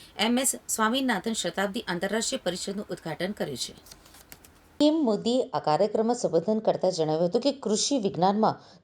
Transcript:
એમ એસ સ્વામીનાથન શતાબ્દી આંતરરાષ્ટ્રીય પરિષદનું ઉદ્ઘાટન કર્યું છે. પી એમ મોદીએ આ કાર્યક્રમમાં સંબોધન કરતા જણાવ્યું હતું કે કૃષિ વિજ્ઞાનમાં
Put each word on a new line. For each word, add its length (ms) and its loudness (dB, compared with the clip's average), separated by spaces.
એમ 200 2
એસ 160 0
સ્વામીનાથન 640 0
શતાબ્દી 480 -4
આંતરરાષ્ટ્રીય 640 -4
પરિષદનું 440 -4
ઉદ્ઘાટન 420 -6
કર્યું 260 -6
છે. 160 -8
પી 100 6
એમ 60 6
મોદીએ 600 0
આ 60 0
કાર્યક્રમમાં 560 2
સંબોધન 440 0
કરતા 300 0
જણાવ્યું 400 0
હતું 120 0
કે 100 0
કૃષિ 480 0
વિજ્ઞાનમાં 600 2